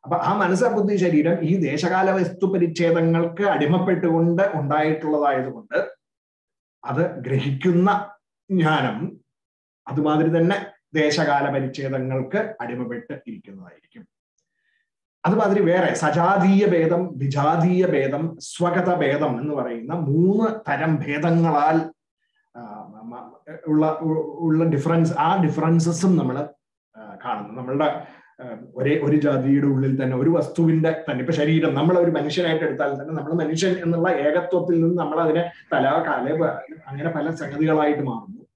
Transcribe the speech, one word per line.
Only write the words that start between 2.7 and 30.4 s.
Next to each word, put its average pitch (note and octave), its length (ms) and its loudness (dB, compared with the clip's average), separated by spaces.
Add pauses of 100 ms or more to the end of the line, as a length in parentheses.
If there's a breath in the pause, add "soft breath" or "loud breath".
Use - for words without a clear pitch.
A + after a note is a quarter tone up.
അടിമപ്പെട്ടുകൊണ്ട് E3+ 1120 2
ഉണ്ടായിട്ടുള്ളതായതുകൊണ്ട് D3 1300 -2 (960)
അത് C#3+ 360 -4
ഗ്രഹിക്കുന്ന C#3+ 880 0 (400)
ജ്ഞാനം D3+ 680 -2 (680)
അതുമാതിരി D3+ 500 0
തന്നെ F#3 280 0 (280)
ദേശകാല D3 560 0
പരിച്ഛേദങ്ങൾക്ക് C3+ 1080 -4
അടിമപ്പെട്ട് A#2+ 680 -10
ഇരിക്കുന്നതായിരിക്കും. G2 840 -20 (1160)
അതുമാതിരി G3+ 360 2
വേറെ F3 320 2
സജാതീയ F#3+ 720 4
ഭേദം, E3+ 520 2
വിജാതീയ E3 680 2
ഭേദം, D3 540 -2
സ്വഗത F3 540 0
ഭേദം C#3 460 0
എന്ന് D3 140 -4
പറയുന്ന B2 400 -6
മൂന്ന് F3+ 760 2
തരം D#3 260 0
ഭേദങ്ങളാൽ, D#3+ 920 2 (680)
ആ, A#2+ 40 -16 (440)
മ-, - 520 -18 (100)
ഉള്ള, D#3 320 2 (400)
ഉള്ള E3 260 2
ഡിഫറൻസ്, D#3+ 540 2
ആ F3 240 2
ഡിഫറൻസസും E3 760 2
നമ്മള്, C3 320 -2 (480)
ആ, G#2 280 -20
കാണുന്നു. G#2+ 300 -8
നമ്മളുടെ C3 520 -4 (360 loud breath)
ആ, A#2 140 -14 (180)
ഒരേ C#3 240 0
ഒരു D3 180 2
ജാതിയുടെ C#3 500 2
ഉള്ളിൽ C3+ 360 2
തന്നെ B2+ 140 0
ഒരു C#3+ 140 2
വസ്തുവിന്റെ D#3+ 600 2